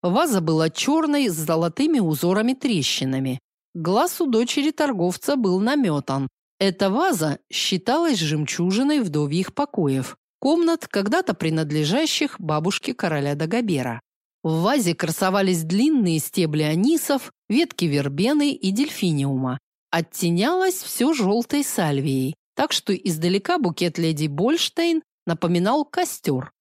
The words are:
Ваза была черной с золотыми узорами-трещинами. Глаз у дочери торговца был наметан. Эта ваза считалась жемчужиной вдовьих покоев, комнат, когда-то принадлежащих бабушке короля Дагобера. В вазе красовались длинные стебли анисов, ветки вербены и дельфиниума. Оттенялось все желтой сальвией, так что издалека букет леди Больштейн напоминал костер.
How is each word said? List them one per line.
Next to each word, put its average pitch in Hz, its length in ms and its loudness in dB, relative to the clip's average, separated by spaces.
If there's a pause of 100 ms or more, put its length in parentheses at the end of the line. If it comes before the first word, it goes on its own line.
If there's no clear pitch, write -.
Ваза 208 380 2
была 160 280 2
черной 294 600 0
с 175 60 -2
золотыми 170 680 0
узорами-трещинами. 160 1400 0 (340)
Глаз 190 480 0
у 330 60 0
дочери 262 460 0
торговца 240 640 0
был 190 240 2
наметан. 156 680 0 (320)
Эта 196 320 0
ваза 214 480 0 (140)
считалась 247 680 0
жемчужиной 180 840 0
вдовьих 151 540 -2
покоев, 143 640 -2 (220)
комнат, 330 500 0
когда-то 214 460 0
принадлежащих 160 1040 -2
бабушке 156 540 -2
короля 147 400 -2
Дагобера. 156 680 -2 (420)
В 160 200 0
вазе 208 320 2
красовались 185 720 0
длинные 196 540 2
стебли 151 440 0
анисов, 247 680 0 (160)
ветки 277 360 0
вербены 170 680 2
и - 180 -2
дельфиниума. 139 880 0 (320)
Оттенялось 214 920 0
все 277 300 0
желтой 240 500 0
сальвией, 139 720 -2 (200)
так - 180 0
что - 220 -2
издалека 185 640 0
букет 175 400 0
леди 160 280 0
Больштейн 311 760 0 (240)
напоминал 180 580 2
костер. - 760 -4